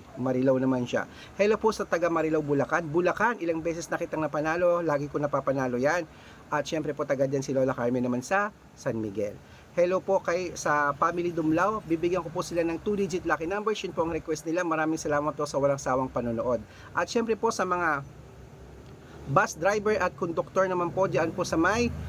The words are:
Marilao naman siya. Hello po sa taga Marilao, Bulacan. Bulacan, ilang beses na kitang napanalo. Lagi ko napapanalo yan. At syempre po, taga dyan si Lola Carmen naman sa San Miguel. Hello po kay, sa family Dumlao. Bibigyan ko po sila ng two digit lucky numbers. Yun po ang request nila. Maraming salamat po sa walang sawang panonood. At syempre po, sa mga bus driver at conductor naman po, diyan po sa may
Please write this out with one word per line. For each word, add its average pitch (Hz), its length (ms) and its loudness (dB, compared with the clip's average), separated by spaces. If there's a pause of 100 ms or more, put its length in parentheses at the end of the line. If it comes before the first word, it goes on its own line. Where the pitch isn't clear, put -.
(140)
Marilao 131 480 2
naman 127 240 2
siya. 104 240 -2 (240)
Hello 208 240 2
po 220 160 2
sa 214 80 -4
taga 175 240 0
Marilao, 160 320 2
Bulacan. 147 480 0
Bulacan, 180 560 2
ilang 165 160 -2
beses 165 320 -4
na 160 80 -2
kitang 156 240 -4
napanalo. 160 560 2
Lagi 147 320 0
ko 156 80 -4
napapanalo 139 560 0
yan. 156 320 0 (400)
At 147 160 0
syempre 147 320 -4
po, 151 80 -4
taga 139 240 2
dyan 135 160 0
si 139 80 -6
Lola 131 240 2
Carmen 123 320 0
naman 123 160 0
sa 202 320 0 (240)
San 110 240 -4
Miguel. 101 320 -4 (400)
Hello 180 240 4
po 190 240 2
kay, 180 320 -2
sa 147 400 2
family 170 400 0
Dumlao. 170 480 2
Bibigyan 170 400 0
ko 165 80 -10
po 175 160 -4
sila 170 160 0
ng 165 160 -2
two 208 160 -2
digit 185 320 -2
lucky 160 240 0
numbers. 208 320 -2
Yun 185 80 -6
po 165 160 0
ang 165 80 -2
request 160 320 -4
nila. 170 160 0
Maraming 160 400 0
salamat 147 320 0
po 147 80 -4
sa 147 160 -2
walang 139 240 2
sawang 131 240 0
panonood. 120 560 -2 (320)
At 175 160 -2
syempre 226 240 0
po, 226 160 0
sa 190 160 -2
mga 165 400 0 (1300)
bus 196 240 2
driver 208 400 2
at 180 160 0
conductor 180 560 -2
naman 175 240 0
po, 185 160 2
diyan 160 240 0
po 180 80 -2
sa 165 160 0
may 220 320 2 (180)